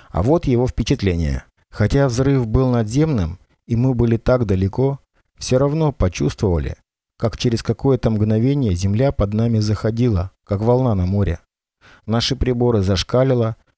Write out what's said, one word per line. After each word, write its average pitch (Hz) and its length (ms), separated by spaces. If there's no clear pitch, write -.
А 85 120
вот 147 220
его 123 240
впечатление. 85 760
Хотя 139 360
взрыв 131 400
был 127 240
надземным, 117 680
и 117 80
мы 127 200
были 117 220
так 123 300
далеко, 101 540
всё - 220
равно 143 340
почувствовали – 85 840
как 113 200
через 117 260
какое-то 123 480
мгновение 110 640
земля 104 380
под 101 220
нами 113 260
заходила, 107 720
как 101 160
волна 123 340
на 90 120
море. 92 320
Наши 117 300
приборы 120 460
зашкалило, 113 760